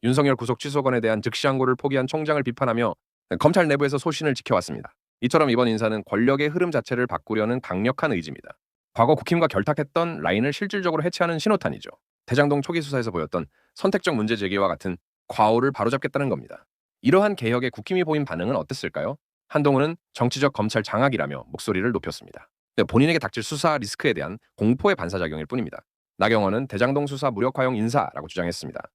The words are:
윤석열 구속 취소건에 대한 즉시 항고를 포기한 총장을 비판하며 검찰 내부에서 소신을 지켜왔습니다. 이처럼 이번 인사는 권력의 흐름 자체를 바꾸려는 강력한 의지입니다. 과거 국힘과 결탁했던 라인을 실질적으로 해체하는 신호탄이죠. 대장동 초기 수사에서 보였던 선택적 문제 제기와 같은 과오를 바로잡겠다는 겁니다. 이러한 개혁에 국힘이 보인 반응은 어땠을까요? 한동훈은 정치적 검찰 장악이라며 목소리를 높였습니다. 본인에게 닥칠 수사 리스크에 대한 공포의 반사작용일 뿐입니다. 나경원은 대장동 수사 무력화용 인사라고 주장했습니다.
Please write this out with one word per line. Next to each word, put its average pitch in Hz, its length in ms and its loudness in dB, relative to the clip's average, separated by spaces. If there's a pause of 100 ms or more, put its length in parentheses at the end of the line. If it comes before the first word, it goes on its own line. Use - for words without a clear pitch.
윤석열 131 340 4
구속 120 220 -4
취소건에 135 420 0
대한 110 220 0
즉시 - 240 -4
항고를 131 300 2
포기한 135 300 -2
총장을 151 360 -2
비판하며 117 520 -2 (440)
검찰 175 300 4
내부에서 143 280 0
소신을 151 380 -2
지켜왔습니다. 85 580 -2 (280)
이처럼 139 300 4
이번 120 160 4
인사는 110 380 0
권력의 135 440 2
흐름 175 220 -2
자체를 123 380 -2
바꾸려는 107 520 -2
강력한 120 520 -2
의지입니다. 76 440 -8 (380)
과거 131 220 4
국힘과 170 320 0
결탁했던 151 760 -2
라인을 107 300 2
실질적으로 180 500 -2
해체하는 170 380 -2
신호탄이죠. - 500 -2 (360)
대장동 143 360 2
초기 170 200 -4
수사에서 131 280 -4
보였던 82 360 -4 (280)
선택적 190 400 0
문제 107 220 0
제기와 98 320 0
같은 87 280 -4 (300)
과오를 117 460 2
바로잡겠다는 135 560 -2
겁니다. - 380 -6 (360)
이러한 190 320 4
개혁에 123 360 -2
국힘이 185 340 -2
보인 151 200 0
반응은 92 300 -2
어땠을까요? 85 640 -4 (320)
한동훈은 143 480 2 (160)
정치적 135 400 0
검찰 107 320 -2
장악이라며 104 640 -2
목소리를 98 420 -2
높였습니다. 80 580 -8 (400)
본인에게 151 300 4
닥칠 107 240 -4
수사 151 360 0
리스크에 120 340 -2
대한 87 260 -4 (180)
공포의 127 380 4
반사작용일 82 520 -4
뿐입니다. - 380 -6 (340)
나경원은 107 500 2
대장동 135 400 0
수사 139 240 -4
무력화용 127 420 0
인사라고 107 540 -2
주장했습니다. 87 520 -6 (140)